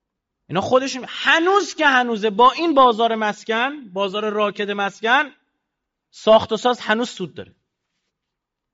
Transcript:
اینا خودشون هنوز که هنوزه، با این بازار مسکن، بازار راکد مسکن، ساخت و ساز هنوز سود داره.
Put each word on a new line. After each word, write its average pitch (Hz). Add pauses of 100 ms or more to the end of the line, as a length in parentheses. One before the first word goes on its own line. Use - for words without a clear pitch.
(480)
اینا 170
خودشون 262
هنوز 330
که 302
هنوزه، 240
با 233
این 320
بازار 233
مسکن، 220
بازار 202
راکد 202
مسکن، 220 (760)
ساخت -
و 220
ساز 240
هنوز 214
سود 165
داره. - (1200)